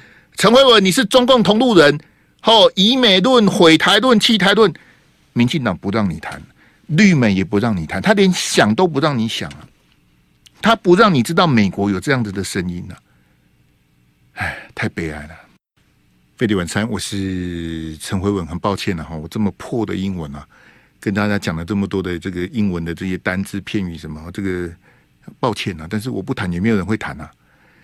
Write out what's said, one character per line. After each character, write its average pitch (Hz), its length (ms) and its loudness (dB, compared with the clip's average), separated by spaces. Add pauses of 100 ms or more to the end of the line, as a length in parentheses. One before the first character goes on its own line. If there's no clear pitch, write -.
(360)
陈 208 180 4
慧 269 100 8
文 226 200 6
你 190 80 2
是 254 140 0
中 247 200 4
共 247 160 4
同 202 160 2
路 247 180 4
人， 147 220 6 (460)
哦， 214 320 6
以 220 220 2
美 202 240 4
论、 240 260 4
毁 165 300 6
台 190 220 2
论、 240 200 4
弃 220 180 2
台 190 160 2
论， 208 180 4 (640)
民 120 140 2
进 139 160 -4
党 101 120 -2
不 - 140 -8
让 104 180 0
你 80 120 -6
谈， - 200 -14 (480)
绿 180 280 4
美 117 180 4
也 92 100 2
不 98 140 -2
让 110 180 0
你 82 120 -4
谈， 95 140 -8
他 202 120 2
连 196 180 4
想 180 440 2
都 185 120 2
不 147 120 -4
让 147 180 0
你 110 100 -2
想 92 240 -8
啊。 73 160 -20 (920)
他 226 140 4
不 180 200 4
让 208 180 6
你 127 100 2
知 170 100 -6
道 180 140 2
美 113 220 2
国 98 200 -2
有 95 100 -2
这 143 120 -4
样 127 120 0
子 104 80 -8
的 95 120 -6
声 90 260 -6
音 87 220 -10
啊。 - 60 -18 (1400)
唉， - 240 -8 (180)
太 - 140 -4
悲 82 220 -8
哀 76 160 -14
了。 82 80 -20 (1000)
飞 120 100 0
碟 104 80 0
晚 90 100 -2
餐， 104 240 -4
我 104 80 -6
是 85 1000 -8
陈 - 200 -6
辉 95 120 -2
文， 98 160 -2
很 73 140 -8
抱 101 160 -2
歉 92 240 -6
啊， 76 100 -12
我 78 180 -12
这 110 120 -8
么 101 180 -2
破 113 280 -6
的 95 100 -6
英 95 200 -4
文 76 180 -10
啊， 69 140 -16 (520)
跟 107 140 -4
大 104 140 -2
家 104 100 0
讲 95 180 -6
了 82 100 -8
这 104 100 -4
么 98 100 0
多 95 160 -4
的 90 160 -4
这 95 140 -8
个 90 160 -6
英 104 240 -2
文 85 140 -4
的 82 100 -6
这 95 120 -6
些 92 100 -4
单 92 260 -4
字 101 180 -10
片 98 240 -6
语 85 120 -10
什 80 120 -14
么， 78 220 -14
这 107 100 -10
个 90 280 -6 (680)
抱 120 140 -2
歉 95 280 -8
啊， 80 80 -14
但 107 100 -6
是 110 100 -10
我 107 120 -6
不 110 120 -6
谈 98 200 -6
也 87 60 -4
没 104 100 0
有 113 80 2
人 90 80 -4
会 107 100 -2
谈 71 240 -8
啊。 78 100 -18 (540)